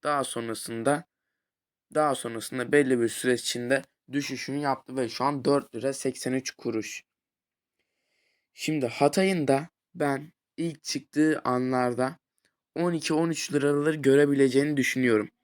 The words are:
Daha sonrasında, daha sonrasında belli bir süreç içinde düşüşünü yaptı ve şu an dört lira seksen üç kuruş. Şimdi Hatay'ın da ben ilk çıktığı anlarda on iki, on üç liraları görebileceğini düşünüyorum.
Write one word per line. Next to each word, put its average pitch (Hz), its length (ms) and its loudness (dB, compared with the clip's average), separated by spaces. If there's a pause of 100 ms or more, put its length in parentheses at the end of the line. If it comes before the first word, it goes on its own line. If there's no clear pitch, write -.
Daha 143 220 2
sonrasında, 117 800 -4 (880)
daha 151 200 2
sonrasında 120 580 -6
belli 131 280 4
bir 117 80 2
süreç 123 320 0
içinde 123 420 -2 (300)
düşüşünü 135 460 -6
yaptı 135 380 -4
ve 127 120 -2
şu - 160 -6
an 139 200 -2
dört 139 300 0
lira 123 180 -4
seksen 131 400 -6
üç 131 180 -4
kuruş. - 540 -8 (1500)
Şimdi 151 320 -2
Hatay'ın 151 640 2
da 139 200 2 (260)
ben 147 380 -2 (240)
ilk 160 280 -6
çıktığı 151 600 0
anlarda 127 760 -2 (560)
on 175 180 0
iki, 156 220 -2
on 165 160 2
üç - 220 -6
liraları 147 440 2
görebileceğini 139 800 4
düşünüyorum. 123 540 2 (140)